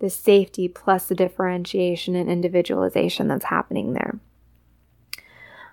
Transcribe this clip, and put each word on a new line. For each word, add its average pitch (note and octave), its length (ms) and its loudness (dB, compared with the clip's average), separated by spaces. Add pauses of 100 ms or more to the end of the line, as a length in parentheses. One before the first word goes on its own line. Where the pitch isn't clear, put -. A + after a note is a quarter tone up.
the G3 60 -2
safety F#3+ 580 2
plus F#3 400 0
the F#3 80 -2
differentiation F3+ 1000 -2
and F3 160 -2
individualization F3 1000 0
that's - 160 -4
happening - 480 -4
there. - 260 -6 (1500)